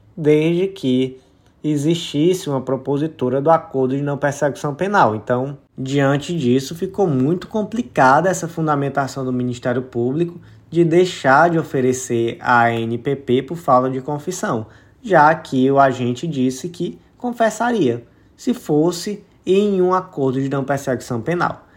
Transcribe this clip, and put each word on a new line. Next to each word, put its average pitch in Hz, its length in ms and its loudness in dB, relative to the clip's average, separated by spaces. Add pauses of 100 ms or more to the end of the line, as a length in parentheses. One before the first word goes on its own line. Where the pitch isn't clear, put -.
(160)
desde 160 520 2
que 131 520 -2 (440)
existisse 156 880 0
uma 135 120 -2
propositura 135 800 -2
do 147 80 2
acordo 135 460 2
de 143 60 -4
não 143 160 -4
persecução 139 580 -4
penal. 185 400 2
Então, 127 420 -4 (200)
diante 143 600 0
disso, 131 380 0
ficou 190 320 -2
muito 147 400 0
complicada 175 840 2
essa 170 180 -4
fundamentação 139 760 -2
do 127 80 -4
Ministério 123 500 -2
Público 135 580 -4 (300)
de 170 140 2
deixar 165 680 4
de 165 80 0
oferecer 127 840 -2
a 120 200 4
A 117 120 4
N 113 240 -4
P 139 180 -4
P 131 260 0
por 170 140 -8
falta 131 340 2
de 127 120 -6
confissão, 147 680 -6 (340)
já 165 320 6
que 135 380 0
o 139 80 4
agente 123 480 2
disse 131 420 -2
que 175 300 -8 (180)
confessaria, 226 880 -2 (300)
se - 180 -4
fosse 170 680 -2 (220)
em 196 360 2
um 180 120 4
acordo 135 480 -2
de 139 80 -2
não 139 140 -2
persecução 127 580 -4
penal. 160 440 -4 (120)